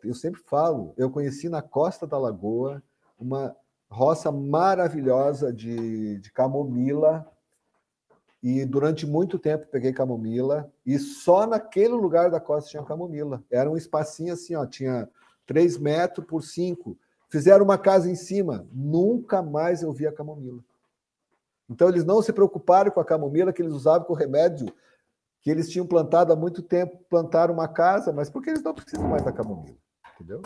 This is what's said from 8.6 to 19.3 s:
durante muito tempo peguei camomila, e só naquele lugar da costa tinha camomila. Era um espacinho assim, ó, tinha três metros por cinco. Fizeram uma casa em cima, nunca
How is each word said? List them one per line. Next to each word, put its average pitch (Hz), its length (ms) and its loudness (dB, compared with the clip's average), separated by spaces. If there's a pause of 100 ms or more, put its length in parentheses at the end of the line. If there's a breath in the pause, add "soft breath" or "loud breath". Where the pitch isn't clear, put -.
durante 147 420 -2
muito 170 320 -2
tempo 151 280 -2
peguei 131 260 -2
camomila, 127 800 -4 (160)
e 139 120 2
só 185 480 2
naquele 220 480 0
lugar 175 360 2
da 160 80 0
costa 147 320 -4
tinha 147 140 -12
camomila. 151 640 -8
Era 131 180 2
um 160 80 -2
espacinho 160 560 -6
assim, 170 220 -10
ó, 147 100 -4
tinha 127 440 -6 (360 soft breath)
três 160 320 2
metros 160 500 -2
por 160 160 -6
cinco. 170 540 -8 (320)
Fizeram 190 360 8
uma 196 120 4
casa 190 340 4
em 180 40 -4
cima, 170 580 -4
nunca 180 680 0